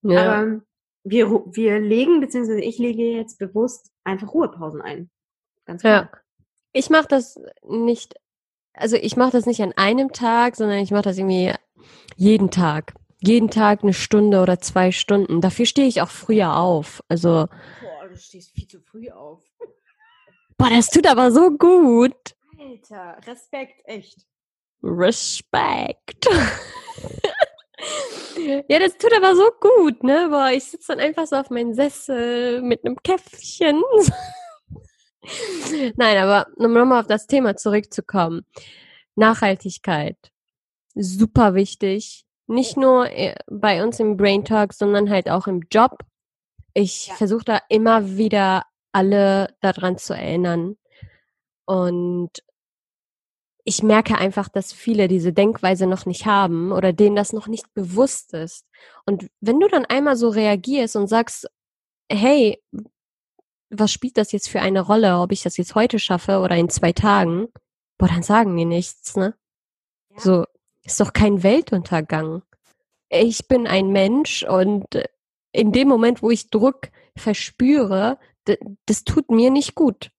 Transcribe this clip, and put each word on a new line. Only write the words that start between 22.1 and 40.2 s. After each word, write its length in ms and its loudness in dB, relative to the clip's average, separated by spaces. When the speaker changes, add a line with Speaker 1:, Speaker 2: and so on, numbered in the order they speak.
Speaker 2:
Alter, 600 -20
Respekt, 560 -16
echt. 420 -20
Speaker 1:
Respekt. 1500 -4
<laughs> 60 4
Ja, 100 4
das 180 0
tut 180 2
aber 220 4
so 140 6
gut, 420 4
ne? 280 2
Boah, 200 2
ich 140 -2
sitze 280 -12
dann 80 -6
einfach 260 -2
so 100 -4
auf 140 -6
meinem 240 -6
Sessel 880 -4
mit 220 -4
einem 180 -6
Käffchen. 800 -2
<laughs> 2000 -6
Nein, 220 4
aber 280 2
um 160 2
nochmal 280 4
auf 60 -6
das 200 -2
Thema 300 0
zurückzukommen. 880 -4
Nachhaltigkeit. 1000 0